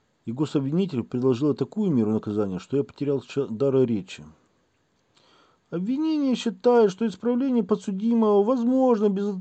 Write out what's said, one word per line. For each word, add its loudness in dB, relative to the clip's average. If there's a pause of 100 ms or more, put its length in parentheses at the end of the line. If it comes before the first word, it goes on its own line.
(240)
и -8
гособвинитель -2
предложила 0
такую -4
меру 2
наказания, -2
что -6
я 0
потерял -4
ча-, -6
дар -2 (120)
речи. -6 (1500)
Обвинение -2
считает, 2
что -4
исправление 0
подсудимого 2
возможно 2
без 0 (160)